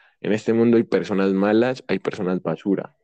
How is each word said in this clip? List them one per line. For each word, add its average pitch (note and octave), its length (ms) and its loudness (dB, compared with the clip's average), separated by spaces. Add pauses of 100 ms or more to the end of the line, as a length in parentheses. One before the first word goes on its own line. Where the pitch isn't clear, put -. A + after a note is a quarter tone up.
(200)
"En F#2+ 140 -2
este A2+ 200 -2
mundo A#2 240 4
hay A#2 60 4
personas G2 500 0
malas, G#2+ 540 0
hay F#2+ 120 -2
personas F#2 420 -4
basura, F2+ 640 -4